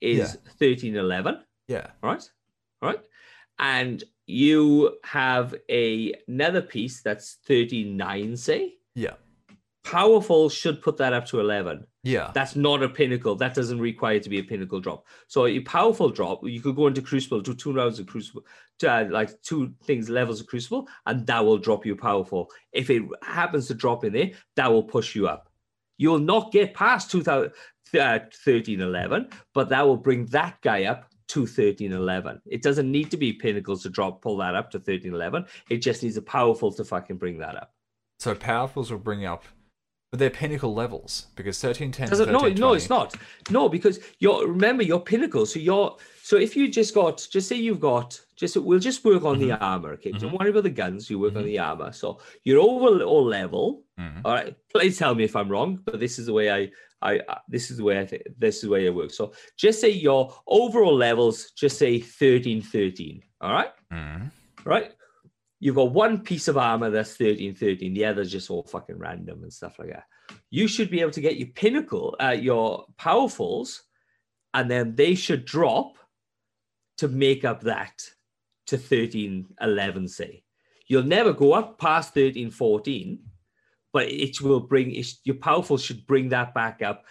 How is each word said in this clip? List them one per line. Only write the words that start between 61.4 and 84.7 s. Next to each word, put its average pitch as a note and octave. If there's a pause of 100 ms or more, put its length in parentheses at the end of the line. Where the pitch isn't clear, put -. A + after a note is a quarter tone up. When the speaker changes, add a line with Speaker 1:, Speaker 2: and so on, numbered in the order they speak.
Speaker 1:
just -
say A#2+
thirteen, B2
thirteen. F2+ (200)
All G2
right. - (220)
Speaker 2:
Mm-hmm. D#2+ (360)
Speaker 1:
Right. G#3+ (640)
You've C3+
got B2+
one G#3+
piece E3
of C#3+
armor A2+
that's G#2+
thirteen, G2+
thirteen. F#2+
The G#2
other's G2+
just F#2+
all F2
fucking F2+
random E2+
and -
stuff -
like D#2+
that. - (460)
You F#3+
should G#3+
be F3
able D#3+
to D3+
get D3+
your B2
pinnacle, -
uh, B2+
your A2+ (140)
powerfuls, G#3+ (720)
and B2
then A#2+
they D#3+
should D#3
drop E3+ (1000)
to D3+
make C3+
up A#2
that - (640)
to C#3
thirteen, A2 (140)
eleven, G2
say. - (460)
You'll C3
never F#3+
go C#3+
up A3
past D#3+
thirteen, B2+
fourteen, G#2+ (760)
but C#3
it C3+
will C3+
bring, B2+